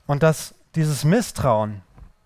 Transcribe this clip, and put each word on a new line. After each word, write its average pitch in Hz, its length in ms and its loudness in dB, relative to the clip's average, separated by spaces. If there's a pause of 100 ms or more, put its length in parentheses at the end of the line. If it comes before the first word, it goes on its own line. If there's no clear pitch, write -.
und 143 160 0
dass - 320 0 (180)
dieses 151 300 -2
Misstrauen, 110 800 0 (440)